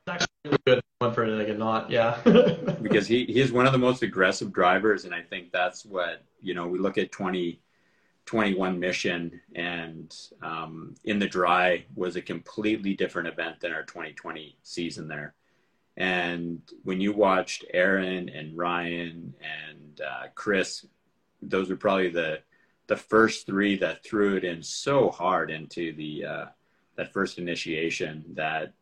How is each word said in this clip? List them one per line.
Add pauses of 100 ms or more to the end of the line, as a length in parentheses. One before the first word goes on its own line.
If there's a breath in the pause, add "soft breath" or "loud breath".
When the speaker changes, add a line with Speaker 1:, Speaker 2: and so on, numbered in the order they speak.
Speaker 1:
It's
actually (140)
really
good (160)
one
for,
like,
a
not,
yeah.
<laughs>
Speaker 2:
Because
he,
he
is
one
of
the
most
aggressive
drivers,
and
I
think
that's
what, (180)
you
know,
we
look
at
twenty (680)
twenty-one
Mission, (160)
and, (260)
um, (100)
in
the
dry (120)
was
a
completely
different
event
than
our
twenty
twenty
season
there. (640)
And (220)
when
you
watched (100)
Aaron
and
Ryan (340)
and,
uh, (100)
Chris, (560)
those
were
probably
the, (460)
the
first
three
that
threw
it
in
so
hard
into
the,
uh, (500)
that
first
initiation (100)
that